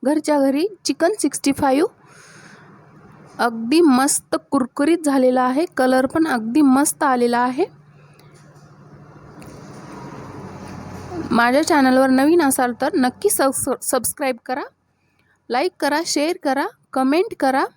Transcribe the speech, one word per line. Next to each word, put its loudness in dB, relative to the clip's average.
घरच्या 0
घरी 0
चिकन -2
सिक्स्टी -2
फाईव्ह 2
अगदी 0
मस्त 2
कुरकुरीत 0
झालेला 2
आहे, 0
कलर 2
पण 0
अगदी 0
मस्त 4
आलेला 2
आहे. 0
माझ्या 2
चॅनलवर 4
नवीन 4
असाल 0
तर -2
नक्की 0
सबस-, -2
सबस्क्राईब -4
करा, -6
लाईक 0
करा, 0
शेअर -2
करा, -2
कमेंट 0
करा. 0